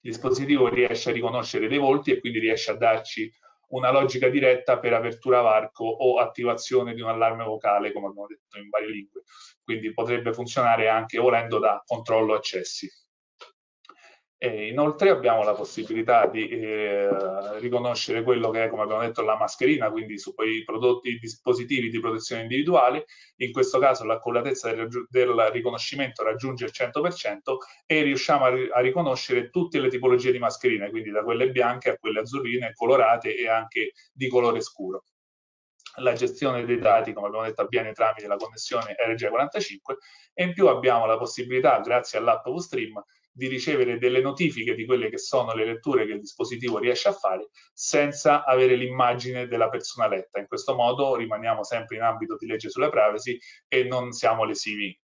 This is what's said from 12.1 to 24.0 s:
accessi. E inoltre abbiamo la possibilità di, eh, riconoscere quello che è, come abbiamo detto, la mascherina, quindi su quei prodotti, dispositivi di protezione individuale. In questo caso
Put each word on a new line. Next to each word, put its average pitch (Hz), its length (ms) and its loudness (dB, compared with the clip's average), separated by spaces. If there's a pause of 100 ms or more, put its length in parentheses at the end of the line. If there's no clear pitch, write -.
accessi. - 540 -6 (1500)
E 110 280 -4
inoltre 151 420 2
abbiamo 117 320 4
la 104 100 2
possibilità 113 760 2
di, 107 200 -4
eh, 101 1120 -2
riconoscere 120 640 -2
quello 113 280 2
che 113 120 -2
è, 113 60 0
come 107 140 -4
abbiamo 107 180 -2
detto, 117 220 -4
la 107 140 2
mascherina, 110 540 0
quindi 107 260 -8
su - 160 -14
quei 110 300 -2
prodotti, 120 560 0
dispositivi 120 720 -4
di 117 80 -4
protezione 113 440 -6
individuale. 143 640 2 (320)
In 127 120 -4
questo 131 300 2
caso 131 240 4